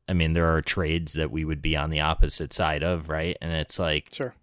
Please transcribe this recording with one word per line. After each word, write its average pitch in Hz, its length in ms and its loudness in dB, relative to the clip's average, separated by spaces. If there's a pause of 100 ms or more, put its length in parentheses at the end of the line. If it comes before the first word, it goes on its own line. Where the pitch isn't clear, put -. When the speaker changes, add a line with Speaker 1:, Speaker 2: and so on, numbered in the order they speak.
Speaker 1:
I 92 40 0
mean, 80 200 4
there 82 200 4
are 80 80 2
trades 82 520 0
that 78 180 -2
we 78 140 -2
would 78 160 -4
be 78 140 0
on 73 140 0
the 76 120 0
opposite 78 500 2
side 76 320 0
of, 82 240 -2
right? 78 340 -4
And 82 120 -6
it's 78 260 -2
like, 78 340 -2
Speaker 2:
Sure. 131 300 -8